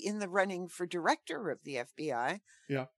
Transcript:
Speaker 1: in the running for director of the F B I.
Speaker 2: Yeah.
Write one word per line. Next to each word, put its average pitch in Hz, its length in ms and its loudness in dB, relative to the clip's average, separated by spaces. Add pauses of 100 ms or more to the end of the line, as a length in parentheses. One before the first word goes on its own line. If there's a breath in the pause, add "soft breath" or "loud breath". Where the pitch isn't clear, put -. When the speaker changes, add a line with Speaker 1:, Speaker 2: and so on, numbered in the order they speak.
Speaker 1:
in 208 160 0
the 202 100 -2
running 185 380 2
for 180 200 -6
director 202 640 0
of 113 120 -4
the 139 140 -6
F 127 180 -6
B 151 160 -2
I. 131 300 0 (260 soft breath)
Speaker 2:
Yeah. 135 180 0 (120)